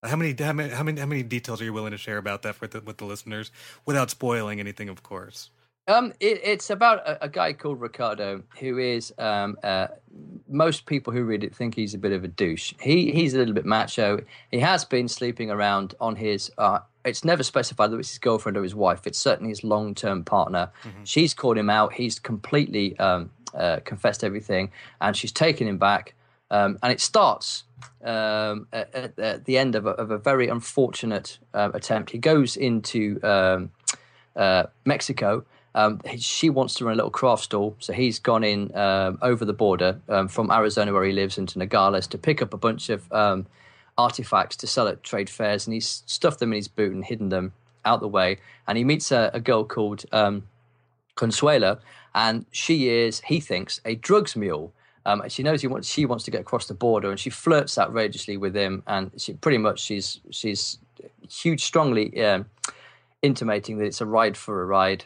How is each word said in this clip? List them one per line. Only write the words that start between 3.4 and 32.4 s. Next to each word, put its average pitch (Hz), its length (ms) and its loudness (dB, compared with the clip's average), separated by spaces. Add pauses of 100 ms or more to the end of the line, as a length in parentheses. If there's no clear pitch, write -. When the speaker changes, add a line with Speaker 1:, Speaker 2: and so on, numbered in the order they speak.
Speaker 1:
without 139 260 0
spoiling 110 500 -2
anything, 101 280 -10
of 92 140 -16
course? - 480 -16 (360)
Speaker 2:
Um, 226 320 4
it, 202 240 0
it's 202 280 -2
about 208 360 4
a, 151 200 -4
a - 20 -6
guy 160 240 -2
called 143 260 -6
Ricardo, 107 640 -4 (160)
who 131 200 -4
is, 123 400 -4
um, 104 440 -2
uh, 95 260 0 (600)
most 156 380 2
people 135 260 -4
who 120 120 -2
read 107 200 -2
it - 100 -8
think 117 200 -6
he's 107 180 -4
a 104 60 -8
bit 98 140 0
of 92 120 -2
a 92 40 -6
douche. 85 520 -4
He, 160 320 2
he's 151 220 2
a 131 40 2
little 120 140 2
bit 104 140 -2
macho. 104 540 0 (300)
He 123 100 0
has 170 260 2
been 123 220 0
sleeping 120 420 -6
around 101 500 0
on 113 160 -2
his, 104 400 -4
uh, 104 220 2 (260)
it's 123 180 -4
never 165 200 2
specified - 480 0
whether 113 100 -4
it's - 120 -8
his - 60 -14
girlfriend 110 380 0
or 101 60 -2
his 92 120 -4
wife. 92 320 2
It's - 120 -6
certainly 113 320 0
his 104 120 -10
long-term 104 600 -2
partner. 90 460 0 (140)
Speaker 1:
Mm-hmm. 101 200 -16
Speaker 2:
She's 147 300 2
called 117 240 2
him 104 100 2
out. 107 240 4
He's 120 260 -4
completely, 104 800 -2
um, 90 300 2 (260)
uh, 85 300 0
confessed 104 400 -2
everything, 98 460 -2 (320)
and 101 120 2
she's - 180 -6
taken 151 360 2
him 101 80 -2
back. 98 380 2 (360)
Um, 101 320 4
and 123 100 2
it - 80 -2
starts, - 640 2 (380)
um, 107 680 -2
at, 113 220 -8
at, 127 240 -8
at - 260 -4
the 131 140 2
end 131 160 2
of 107 100 0
a, 101 60 2
of 110 200 -4
a 107 60 -2
very 127 320 2
unfortunate, 117 880 -2 (160)
uh, 104 220 0
attempt. 110 340 -4
He - 80 -10
goes 143 400 4